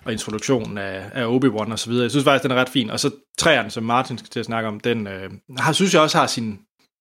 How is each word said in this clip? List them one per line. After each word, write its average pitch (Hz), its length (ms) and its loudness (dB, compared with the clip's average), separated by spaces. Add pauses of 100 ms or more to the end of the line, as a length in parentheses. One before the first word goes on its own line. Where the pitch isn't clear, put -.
og 113 80 -4
introduktionen 107 680 -2
af, 98 360 -8
af 123 120 -2
Obi-Wan 113 460 0
og 104 60 -6
så 113 120 -6
videre. 120 120 2
Jeg 117 80 0
synes 139 140 0
faktisk, 139 180 6
den 139 80 0
er 127 100 0
ret 127 80 2
fin. 110 220 -2
Og 113 100 -4
så 143 100 0 (280)
treeren, 120 320 4
som 113 140 -6
Martin 120 340 0
skal - 120 -20
til 120 100 -6
at 107 60 -6
snakke 113 220 -4
om, 104 120 -8
den, 113 260 -2
øh, 95 240 -10 (280)
har, 131 140 2
synes 196 220 2
jeg 160 80 8
også 156 160 2
har 135 80 4
sin, 110 320 -4 (420)